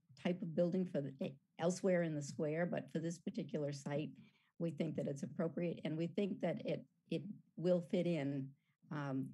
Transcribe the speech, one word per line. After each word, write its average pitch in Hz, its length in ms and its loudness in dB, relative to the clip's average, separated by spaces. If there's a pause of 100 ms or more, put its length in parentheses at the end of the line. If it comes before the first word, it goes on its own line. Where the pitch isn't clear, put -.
(200)
type 180 220 0
of 160 140 -4
building 175 280 4
for 147 180 -2
the, 135 100 -4 (100)
e-, - 140 -4 (240)
elsewhere 180 420 4
in 160 120 2
the 143 80 -2
square, 156 440 0
but 135 260 -2
for 170 60 0
this 170 200 -2
particular 147 540 -2
site, 143 360 -2 (500)
we 170 120 0
think 151 260 -2
that 143 100 0
it's 143 160 -2
appropriate, 170 640 -2
and 156 120 0
we 165 100 0
think 190 340 -2
that 170 240 0
it, 151 180 -2 (280)
it 156 120 -2 (340)
will 175 240 6 (100)
fit 180 160 4
in, 139 420 0 (420)
um, 139 440 -2